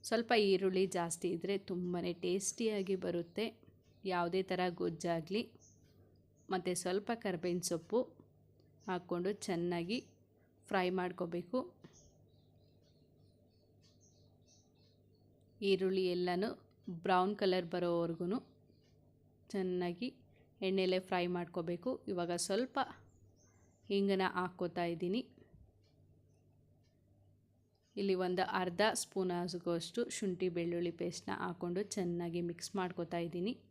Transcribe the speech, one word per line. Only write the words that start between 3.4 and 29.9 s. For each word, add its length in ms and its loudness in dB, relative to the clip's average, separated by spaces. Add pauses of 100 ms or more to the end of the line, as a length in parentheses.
ಯಾವುದೇ 360 2
ಥರ 120 0 (200)
ಗೊಜ್ಜಾಗಲಿ. 640 -2 (1080)
ಮತ್ತು 180 -2 (120)
ಸ್ವಲ್ಪ 280 0 (140)
ಕರ್ಬೇವಿನ 440 0
ಸೊಪ್ಪು 320 0 (880)
ಹಾಕ್ಕೊಂಡು 420 -2 (160)
ಚೆನ್ನಾಗಿ 520 0 (720)
ಫ್ರೈ 180 2 (100)
ಮಾಡ್ಕೋಬೇಕು. 600 -2 (4000)
ಈರುಳ್ಳಿ 340 4 (120)
ಎಲ್ಲನೂ 340 2 (560)
ಬ್ರೌನ್ 360 4
ಕಲರ್ 320 4
ಬರೋವರೆಗೂ 640 0 (1120)
ಚೆನ್ನಾಗಿ 560 -2 (580)
ಎಣ್ಣೆಲೇ 320 4 (100)
ಫ್ರೈ 140 2 (140)
ಮಾಡ್ಕೋಬೇಕು. 540 -4 (200)
ಇವಾಗ 200 0 (160)
ಸ್ವಲ್ಪ 300 0 (1120)
ಹಿಂಗನ್ನ 360 2 (120)
ಹಾಕ್ಕೋತಾ 540 -2
ಇದ್ದೀನಿ. 280 -2 (2750)
ಇಲ್ಲಿ 140 4 (120)
ಒಂದು 180 2 (160)
ಅರ್ಧ 220 0 (200)
ಸ್ಪೂನ್ 380 -2
ಆಗುವಷ್ಟು 640 -2 (160)